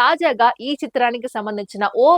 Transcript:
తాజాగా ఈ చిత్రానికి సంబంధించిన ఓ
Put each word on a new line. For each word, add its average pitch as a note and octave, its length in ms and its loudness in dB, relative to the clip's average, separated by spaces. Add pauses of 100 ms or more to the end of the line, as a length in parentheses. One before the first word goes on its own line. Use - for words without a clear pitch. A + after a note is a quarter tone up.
తాజాగా C4 500 2 (180)
ఈ - 20 -4 (140)
చిత్రానికి A#3+ 520 -2
సంబంధించిన G#3 480 -6 (200)
ఓ C#4+ 140 6